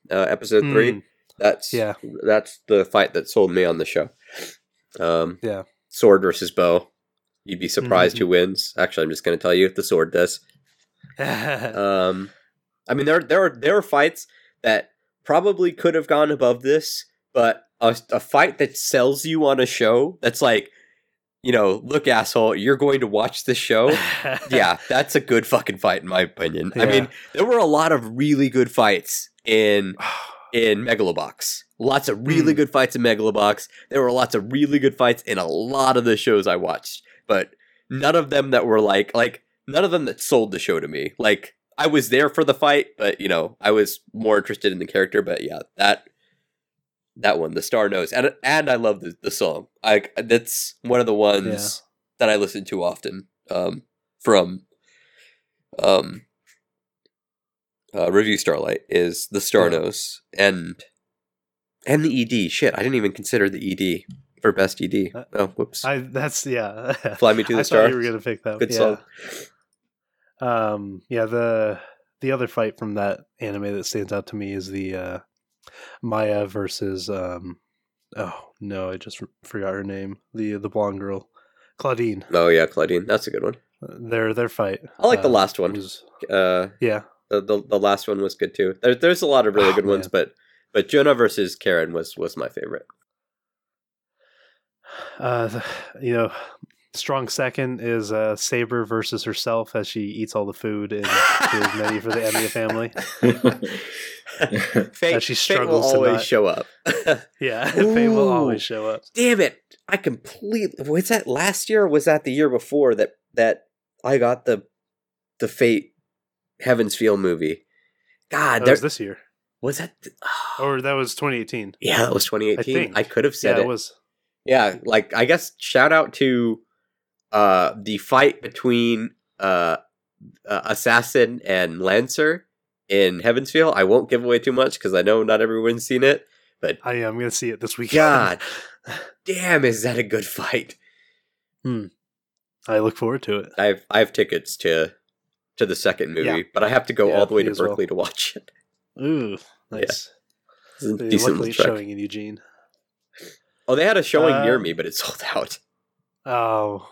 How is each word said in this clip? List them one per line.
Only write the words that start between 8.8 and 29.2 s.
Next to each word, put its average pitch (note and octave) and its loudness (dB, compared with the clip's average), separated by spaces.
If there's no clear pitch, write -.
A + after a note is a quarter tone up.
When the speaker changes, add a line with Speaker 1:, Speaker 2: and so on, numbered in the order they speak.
Speaker 1:
I'm D#2+ -2
just D#2 -10
gonna E2+ 0
tell F2+ 2
you, F#2 4
the F#2+ -6
sword E2 0
does. F2+ 0
Speaker 2:
<laughs> - -20
Speaker 1:
Um, G2+ -2
I B2 -2
mean, C#3 -2
there, D#3+ 4
there E3 2
are, E3+ 2
there D3 2
are G3+ 2
fights D3+ 0
that A2 2
probably F3+ 2
could E3+ 0
have D#3 -2
gone D3+ 2
above B2+ 2
this, D3 -2
but A#2 2
a, A#2 4
a A#2 0
fight D3+ 2
that C3+ -2
sells C#3 0
you D#3+ 0
on C3+ 4
a B2+ 2
show B2 2
that's A#2+ -2
like, A2+ 2
you B2+ 0
know, G#2 2
"Look, C#3 -2
asshole, A2+ 2
you're B2+ 2
going C#3 2
to A#2+ -2
watch G#2 -2
this B2 -2
show." A#2 4
Speaker 2:
<laughs> D#3 2
Speaker 1:
Yeah, G2 4
that's C3+ 0
a C#3+ 2
good A2+ 2
fucking A2+ -2
fight, F#2 0
in F2 -14
my F#2 2
opinion. E2+ -4
I - -4
Speaker 2:
Yeah. - 4
Speaker 1:
mean, C3 2
there G3 0
were A#3+ 2
a G#3+ 2
lot D#3 2
of A#2 -2
really C#3+ 0
good B2 0
fights G2+ 0